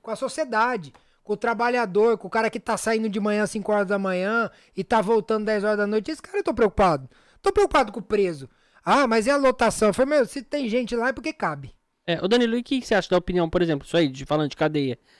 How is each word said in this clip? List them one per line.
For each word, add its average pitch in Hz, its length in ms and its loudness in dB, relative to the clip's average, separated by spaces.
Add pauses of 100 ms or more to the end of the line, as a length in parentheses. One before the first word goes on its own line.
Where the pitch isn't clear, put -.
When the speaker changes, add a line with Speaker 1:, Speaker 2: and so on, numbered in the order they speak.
Speaker 1:
com - 80 -12
a 208 60 -6
sociedade, 233 760 -2 (300)
com 208 100 -6
o 208 60 -4
trabalhador, 233 800 2
com - 100 -12
o - 20 -12
cara 226 200 0
que 233 100 -8
tá 220 160 -4
saindo 220 320 -2
de 208 100 -4
manhã 208 260 0
às 190 60 -4
cinco 208 220 -4
horas 202 160 2
da 202 100 0
manhã 196 520 -2 (260)
e 190 80 -4
tá 226 160 2
voltando 214 460 0
dez 208 180 0
horas 208 140 0
da 208 80 0
noite. 214 240 -2
Esse 311 100 -8
cara - 180 -8
eu 392 60 -2
tô 320 80 -2
preocupado. 185 560 2 (320)
Tô 392 100 0
preocupado 311 400 2
com 214 100 -10
o - 20 -12
preso. 180 460 -2 (360)
"Ah, 262 220 4
mas 226 200 2
e 269 40 2
a 285 60 4
lotação?" 247 520 2
Eu 190 60 2
falei, 277 240 2
"Meu, 240 80 4
se 277 160 -10
tem 277 260 -4
gente 240 260 -2
lá 233 140 0
é 269 60 -2
porque 285 180 -8
cabe." 143 400 -6 (340)
Speaker 2:
É, 170 160 -4
ô 185 60 -2
Danilo, 233 280 2
e 247 40 -2
o - 20 -8
que 262 200 -2
que - 40 -12
você 226 80 0
acha 185 140 0
da 185 80 2
opinião, 175 320 0
por 175 140 0
exemplo, 151 240 -2
isso - 100 -2
aí, 165 120 4
de, 135 180 -10
falando 151 240 0
de - 60 -16
cadeia? 147 420 0 (220)